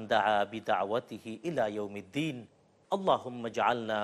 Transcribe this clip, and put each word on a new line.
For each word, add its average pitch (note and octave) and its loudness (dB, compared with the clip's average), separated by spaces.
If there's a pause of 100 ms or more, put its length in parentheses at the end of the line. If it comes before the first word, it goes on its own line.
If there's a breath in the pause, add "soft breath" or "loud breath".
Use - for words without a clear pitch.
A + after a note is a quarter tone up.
(140)
দাআ G#2 6 (160)
বিদাওয়াতিহি G#2+ -2 (180)
ইলা C3 0 (100)
ইয়াউমিদ্দিন। G#2 -4 (580)
আল্লাহুম্মা B2 0
ইজআলনা A2 2